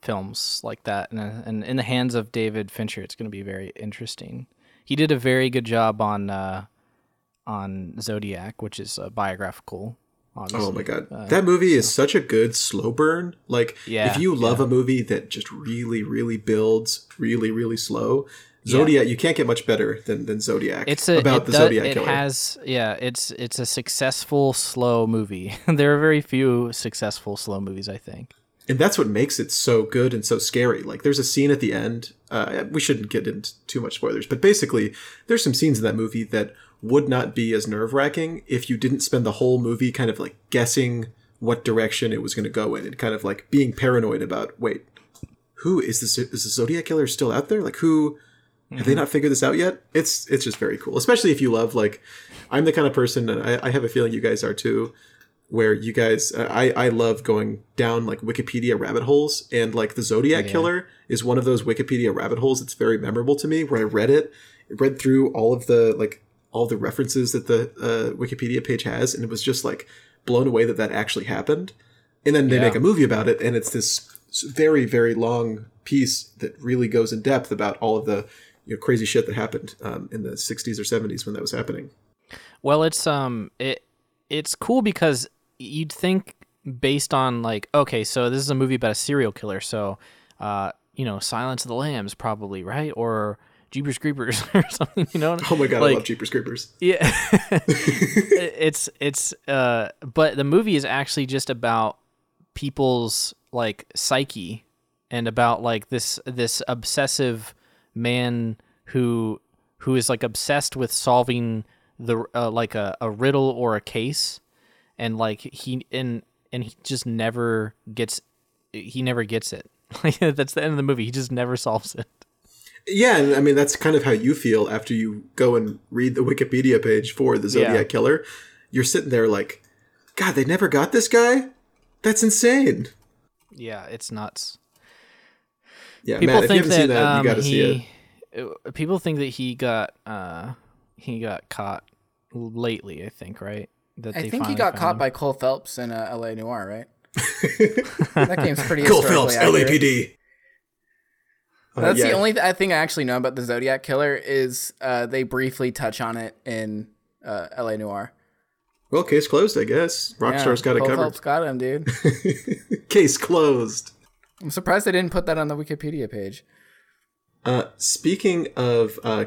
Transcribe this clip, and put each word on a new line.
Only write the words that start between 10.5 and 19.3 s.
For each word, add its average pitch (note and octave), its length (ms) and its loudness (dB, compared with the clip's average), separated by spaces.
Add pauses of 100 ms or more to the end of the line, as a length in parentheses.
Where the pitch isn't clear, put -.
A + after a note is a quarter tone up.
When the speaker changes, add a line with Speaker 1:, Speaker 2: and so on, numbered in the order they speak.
Speaker 2:
Oh G2 60 -2
my - 100 -6
God, - 280 -8
Speaker 1:
Uh, - 180 -12
Speaker 2:
that F#3+ 160 2
movie F3+ 280 6
is B2 180 4
Speaker 1:
so. - 120 2
Speaker 2:
such C#3+ 120 2
a F#3+ 60 6
good A#2 340 2
slow G#2 360 -2
burn. D#3+ 440 0 (140)
Like, A#2+ 260 0 (120)
Speaker 1:
Yeah, G#2+ 240 0
Speaker 2:
if G2+ 80 0
you F3 160 2
love A#2 240 2
Speaker 1:
yeah. C3+ 80 4
Speaker 2:
a - 20 -2
movie B2+ 320 4
that - 300 -4
just - 200 -10
really, A#2 520 -6
really A2+ 340 -4
builds, A2 680 0 (100)
really, A2+ 340 0
really A2+ 280 -2
slow, A2+ 480 -2 (360)
Speaker 1:
Yeah. A2 180 -4
Speaker 2:
Zodiac, D3 280 6
you A#2+ 80 -2
can't E3 180 2